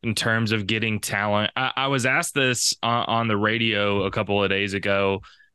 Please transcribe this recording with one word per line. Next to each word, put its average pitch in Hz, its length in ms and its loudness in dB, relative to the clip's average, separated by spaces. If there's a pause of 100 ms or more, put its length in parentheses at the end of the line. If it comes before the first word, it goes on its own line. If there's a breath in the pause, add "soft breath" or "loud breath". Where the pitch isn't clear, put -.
in 117 120 -4
terms 113 360 0
of 107 160 0
getting 110 320 -2
talent? 104 580 0
I, 131 200 -2
I 135 120 -2
was 135 180 0
asked 139 280 0
this 131 480 2
on, 117 220 0
on 113 240 0
the 107 80 2
radio 104 680 0
a 98 60 -2
couple 101 320 0
of 98 60 2
days 98 240 0
ago, 98 480 0 (340 loud breath)